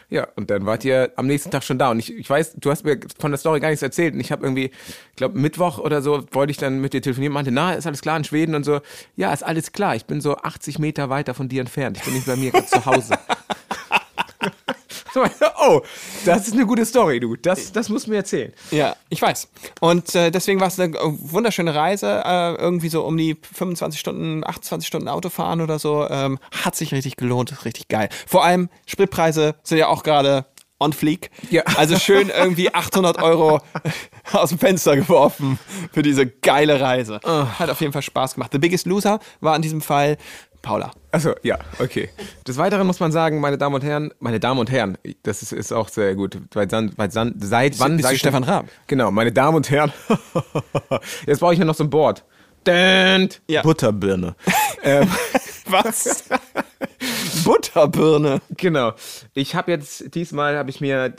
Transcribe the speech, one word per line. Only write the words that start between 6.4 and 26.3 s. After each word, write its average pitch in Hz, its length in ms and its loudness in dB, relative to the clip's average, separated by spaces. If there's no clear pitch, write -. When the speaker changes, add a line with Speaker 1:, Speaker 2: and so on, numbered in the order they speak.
Speaker 1:
ich 139 60 -8
dann 135 240 -2
mit 135 120 -4
dir 131 100 -2
telefonieren, 139 300 -2
meinte, 139 180 -2
„Na, 160 220 0
ist 156 120 -6
alles 147 160 -6
klar 156 160 -2
in 151 60 -4
Schweden?“ 156 320 0
Und 143 80 -2
so, 143 160 0
„Ja, 190 160 -2
ist - 120 -4
alles 160 300 -4
klar. 185 220 0
Ich 110 100 -8
bin 151 160 -6
so 143 160 -2
achtzig - 420 -8
Meter 151 320 -4
weiter 135 240 -4
von 131 140 -6
dir 131 120 -4
entfernt. 123 360 -6
Ich - 60 -12
bin 131 120 -4
nicht 131 100 -4
bei 127 100 -2
mir, 131 140 -2
grad - 180 2
zu - 160 0
Hause.“ 214 360 0
<laughs> - 60 -20
So, 262 100 2
oh, 175 160 6
das 190 220 2
ist 220 80 -4
eine 254 100 4
gute 226 200 2
Story, 170 360 2
du. 117 160 -2
Das, 180 340 -2
das 208 160 -2
musst 208 200 -4
du - 40 -6
mir 214 60 0
erzählen. 180 340 -4
Speaker 2:
Ja, 143 260 0
ich - 140 -6
weiß. 190 260 0
Und, 170 340 2
äh, 170 160 4
deswegen 190 300 0
war 190 80 2
es 180 100 -6
eine 180 240 0
wunderschöne 165 720 -2
Reise. 196 520 0
Äh, 175 300 0
irgendwie 170 340 -2
so 156 160 -2
um 160 100 -2
die 160 260 0
fünfundzwanzig 165 600 -6
Stunden, 156 440 -6
achtundzwanzig - 420 -8
Stunden - 200 -6
Autofahren 170 540 -4
oder 156 180 -2
so. 147 300 0
Ähm, 135 280 -2